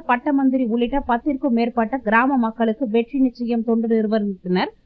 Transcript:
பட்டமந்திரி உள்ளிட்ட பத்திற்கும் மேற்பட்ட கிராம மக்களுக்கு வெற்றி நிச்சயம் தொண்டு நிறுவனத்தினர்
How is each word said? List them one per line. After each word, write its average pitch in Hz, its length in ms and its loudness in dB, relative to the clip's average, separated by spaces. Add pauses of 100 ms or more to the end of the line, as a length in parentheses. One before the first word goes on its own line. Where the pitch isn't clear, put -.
பட்டமந்திரி 269 600 0
உள்ளிட்ட 233 340 0
பத்திற்கும் 262 560 0
மேற்பட்ட 233 400 0
கிராம 254 400 2
மக்களுக்கு 226 520 -2
வெற்றி 233 300 -2
நிச்சயம் 240 460 0
தொண்டு 226 240 0
நிறுவனத்தினர் 208 840 0 (160)